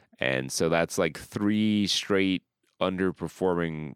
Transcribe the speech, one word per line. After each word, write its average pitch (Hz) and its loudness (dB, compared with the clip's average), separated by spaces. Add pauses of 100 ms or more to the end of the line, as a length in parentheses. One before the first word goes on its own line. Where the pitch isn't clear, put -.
(180)
And 65 -2
so 85 0
that's, 82 2
like, 82 0
three 107 0
straight 95 0 (380)
underperforming 87 -2